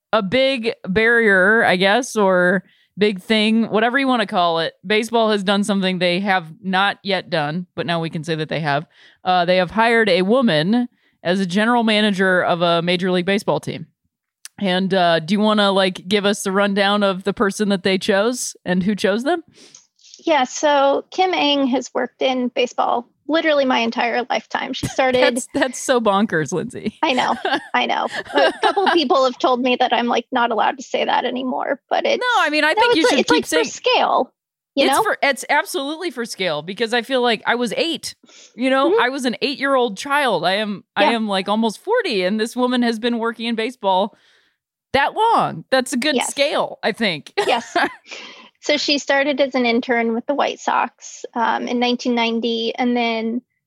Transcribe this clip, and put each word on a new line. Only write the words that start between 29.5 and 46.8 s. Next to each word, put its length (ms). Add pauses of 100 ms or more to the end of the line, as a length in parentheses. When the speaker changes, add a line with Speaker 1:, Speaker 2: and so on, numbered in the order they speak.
Speaker 2:
me 160
that 160
I'm, 140
like, 240
not 200
allowed 260
to 60
say 220
that 200
anymore, 640
but 160
it's 140
Speaker 1:
No, 240
I 60
mean, 160
I 80
Speaker 2:
no, 80
Speaker 1:
think 100
Speaker 2:
it's 60
Speaker 1:
you 60
Speaker 2:
like, 80
Speaker 1:
should 80
Speaker 2:
it's, 120
Speaker 1:
keep 60
Speaker 2:
like, 80
Speaker 1:
saying 200
Speaker 2:
for 60
scale, 640 (420)
you 100
Speaker 1:
it's 100
Speaker 2:
know? 80
Speaker 1:
for, 200
it's 260
absolutely 600
for 140
scale 360
because 320
I 100
feel 180
like 240
I 100
was 220
eight, 360 (400)
you 160
know? 220
Speaker 2:
Mm-hmm. 100
Speaker 1:
I 80
was 140
an 180
eight-year-old 560
child. 460
I 120
am, 280 (140)
I 80
Speaker 2:
Yeah. 60
Speaker 1:
am, 160
like, 200
almost 320
forty, 440
and 140
this 180
woman 260
has 180
been 180
working 280
in 100
baseball 600 (760)
that 220
long. 580
That's 220
a 40
good 180
Speaker 2:
Yes. 140
Speaker 1:
scale, 540